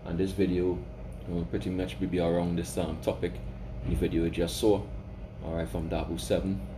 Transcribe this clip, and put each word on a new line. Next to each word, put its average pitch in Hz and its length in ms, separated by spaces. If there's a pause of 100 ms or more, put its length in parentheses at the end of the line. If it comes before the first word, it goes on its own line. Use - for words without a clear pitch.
And 85 140
this 95 140
video, 90 440 (520)
you 87 60
know, 85 160
pretty 95 200
much 92 300
be 85 180
around 87 380
this, 85 220
um, 78 240
topic, - 320 (540)
the - 60
video 82 300
you 82 60
just 85 260
saw, 101 260 (640)
all 82 100
right, 82 140
from 82 200
Dabu 82 300
Seven. 95 420 (180)